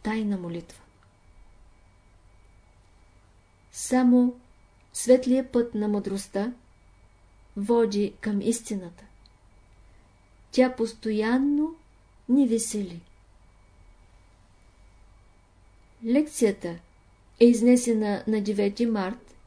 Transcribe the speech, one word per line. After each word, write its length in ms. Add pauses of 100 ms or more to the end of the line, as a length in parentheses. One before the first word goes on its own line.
Тайна 340
молитва. 440 (3000)
Само 640 (580)
светлият 580
път 240
на 140
мъдростта 640 (1040)
води 640
към 200
истината. 640 (1500)
Тя 240
постоянно 1000 (520)
ни 180
весели. 540 (3000)
Лекцията 720 (640)
е 40
изнесена 840
на 140
девети 460
март 480 (120)